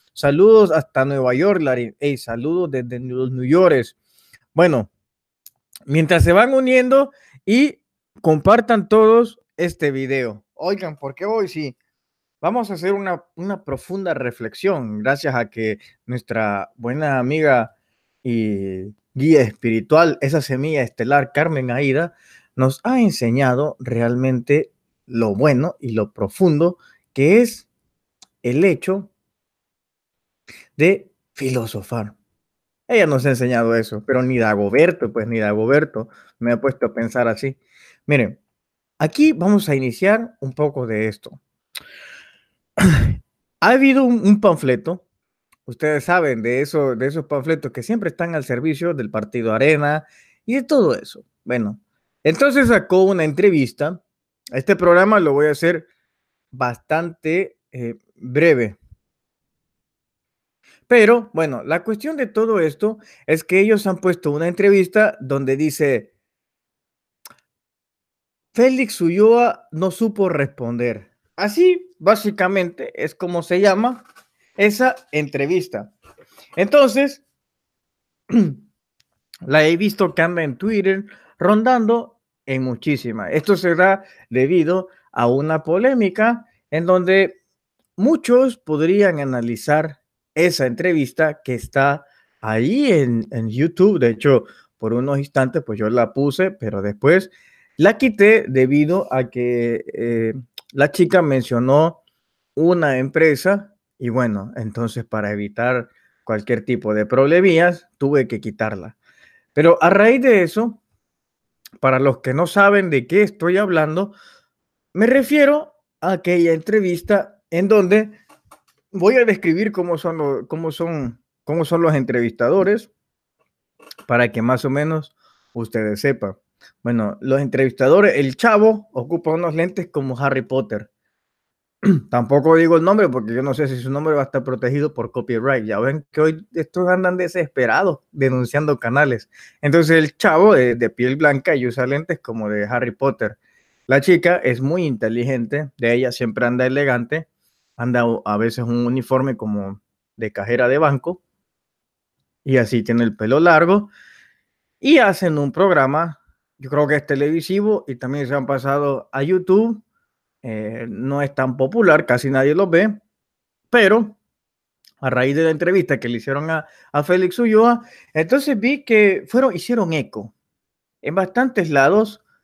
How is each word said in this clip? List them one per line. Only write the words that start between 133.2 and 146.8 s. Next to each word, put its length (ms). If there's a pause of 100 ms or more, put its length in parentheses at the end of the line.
yo 80
no 140
sé 120
si 100
su 120
nombre 240
va 80
a 40
estar 180
protegido 500
por 180
copyright. 540
Ya 140
ven 320
que 100
hoy 320
estos 340
andan 300
desesperados 840 (100)
denunciando 680
canales. 520 (300)
Entonces 360
el 180
chavo 400
es 220
de 140
piel 240
blanca 400
y 100
usa 220
lentes 320
como 300
de 160
Harry 260
Potter. 480 (480)
La 120
chica 380
es 240
muy 240
inteligente, 920
de 180
ella 160
siempre 340
anda 220
elegante, 600 (480)